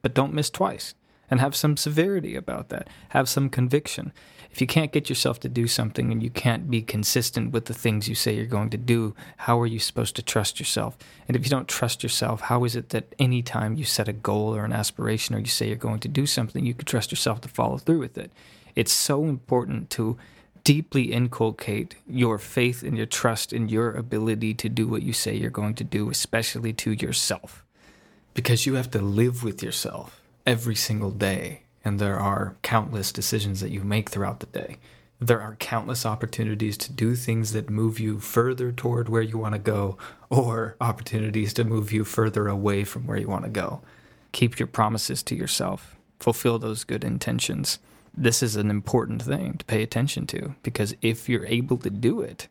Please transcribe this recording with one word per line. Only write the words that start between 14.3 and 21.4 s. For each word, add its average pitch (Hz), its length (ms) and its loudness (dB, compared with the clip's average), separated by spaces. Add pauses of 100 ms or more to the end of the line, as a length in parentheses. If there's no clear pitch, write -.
or 107 100 0
an 110 80 -2
aspiration 113 640 0
or 107 60 0
you 104 60 -4
say - 200 0
you're 110 100 -2
going 113 240 -2
to - 80 -6
do 139 180 2
something, 131 380 0
you 120 100 0
can 123 100 -10
trust - 260 0
yourself 113 300 0
to - 80 -12
follow 120 300 0
through 165 200 4
with 123 180 -4
it? - 140 -10 (460)
It's - 160 2
so 143 320 2
important 127 680 0
to 117 260 0 (460)
deeply 147 500 4
inculcate 113 840 0 (100)